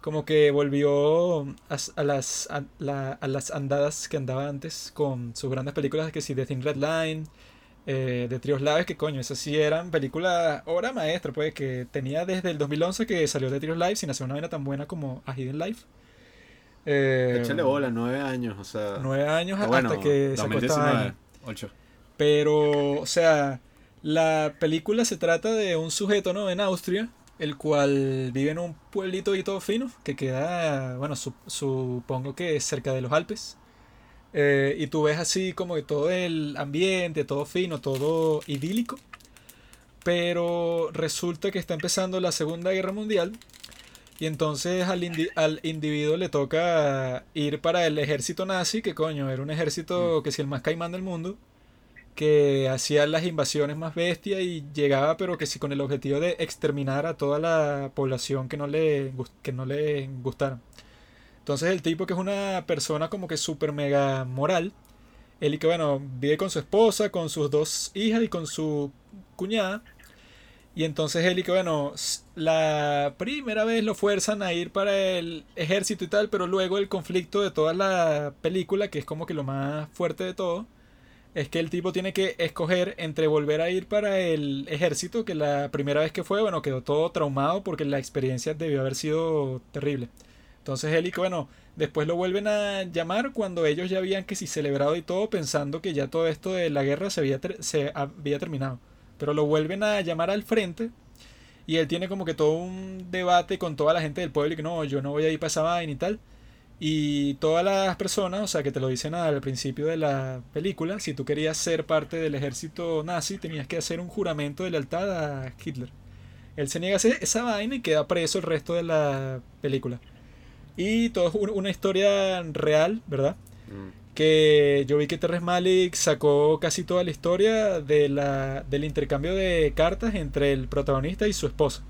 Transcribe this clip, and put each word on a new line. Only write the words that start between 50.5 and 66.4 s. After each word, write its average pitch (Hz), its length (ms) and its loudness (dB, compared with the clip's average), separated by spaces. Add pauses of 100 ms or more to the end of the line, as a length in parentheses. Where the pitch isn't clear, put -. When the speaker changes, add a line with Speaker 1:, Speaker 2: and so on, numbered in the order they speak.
Speaker 1:
caimán 170 300 -2
del 185 100 -6
mundo, 185 340 -6 (800)
que 143 540 4
hacía 147 380 4
las 160 180 0
invasiones 147 540 0
más 160 160 -8
bestias 175 480 -2
y 170 200 -4 (120)
llegaba, 143 420 4
pero 180 220 -2
que 151 80 -2
sí - 120 -6
con 139 140 -2
el 139 80 -2
objetivo 139 400 0
de 175 180 0
exterminar 143 680 -2
a 165 100 -4
toda 147 220 0
la 147 560 2
población 131 540 -2
que 147 100 -6
no 143 80 -4
le 147 460 0
gus-, 127 200 -8 (100)
que 135 100 -6
no 127 120 -6
le 143 420 -2 (160)
gustara. 131 380 -4 (800)
Entonces 147 320 -2
el 185 120 0
tipo, 165 240 -2
que 196 60 -4
es 175 60 -2
una 196 480 -2
persona 156 420 -2
como 185 180 -6
que 156 120 -6
súper 151 340 -2
mega 139 540 0
moral, 165 460 0 (680)
él 151 140 0
y 151 40 -6
que, 160 80 0
bueno, 151 360 2 (180)
vive 147 160 4
con 185 140 -2